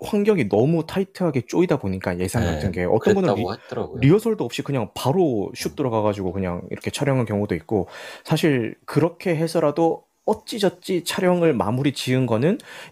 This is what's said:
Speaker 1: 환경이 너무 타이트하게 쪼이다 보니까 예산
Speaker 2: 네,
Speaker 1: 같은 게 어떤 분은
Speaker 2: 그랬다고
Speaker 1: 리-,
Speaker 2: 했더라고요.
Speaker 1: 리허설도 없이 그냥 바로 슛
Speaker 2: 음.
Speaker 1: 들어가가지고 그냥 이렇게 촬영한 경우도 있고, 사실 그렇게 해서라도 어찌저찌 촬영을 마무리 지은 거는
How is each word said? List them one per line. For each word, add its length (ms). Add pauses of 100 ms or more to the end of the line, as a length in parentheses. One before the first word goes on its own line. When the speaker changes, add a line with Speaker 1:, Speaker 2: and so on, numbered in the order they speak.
Speaker 1:
환경이 460
너무 380
타이트하게 600
쪼이다 320
보니까 400
예산 240
Speaker 2:
네, 120
Speaker 1:
같은 180
게 120
어떤 300
분은 200
Speaker 2:
그랬다고 180
Speaker 1:
리-, 100
Speaker 2:
했더라고요. 380
Speaker 1:
리허설도 440
없이 180
그냥 320
바로 600
슛 180
Speaker 2:
음. 40
Speaker 1:
들어가가지고 560
그냥 300 (100)
이렇게 180
촬영한 360
경우도 280
있고, 320 (380)
사실 500 (120)
그렇게 500
해서라도 640 (240)
어찌저찌 800
촬영을 480
마무리 400
지은 320
거는 320 (360)